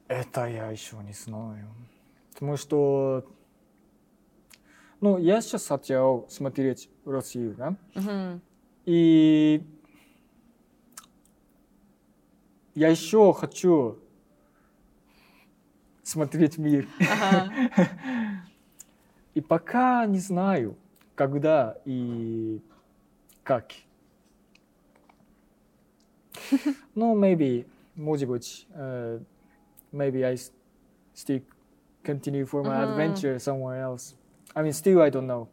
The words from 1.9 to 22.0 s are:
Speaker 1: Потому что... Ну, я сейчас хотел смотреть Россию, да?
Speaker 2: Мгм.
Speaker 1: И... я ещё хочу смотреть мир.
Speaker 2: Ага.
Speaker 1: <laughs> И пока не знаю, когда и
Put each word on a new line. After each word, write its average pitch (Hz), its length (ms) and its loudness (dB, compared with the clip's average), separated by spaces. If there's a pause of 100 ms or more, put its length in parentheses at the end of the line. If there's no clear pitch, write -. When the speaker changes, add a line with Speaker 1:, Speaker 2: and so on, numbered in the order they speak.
Speaker 1:
Потому 143 220 -6
что... 139 680 0 (1800)
Ну, 202 180 4
я 180 220 4
сейчас 226 260 -8
хотел 131 640 0
смотреть 135 600 -4 (180)
Россию, 123 500 -6
да? 139 180 -8 (200)
Speaker 2:
Мгм. 190 460 -6 (460)
Speaker 1:
И... 156 760 6 (3000)
я 156 140 4
ещё 185 440 6
хочу 147 680 2 (2000)
смотреть 156 560 0
мир. 147 280 0 (140)
Speaker 2:
Ага. 190 500 2 (260)
Speaker 1:
<laughs> 208 680 -2 (920)
И 151 60 -2
пока 240 680 0
не 196 120 0
знаю, 180 580 -2 (380)
когда 143 640 2 (100)
и 113 720 -6 (840)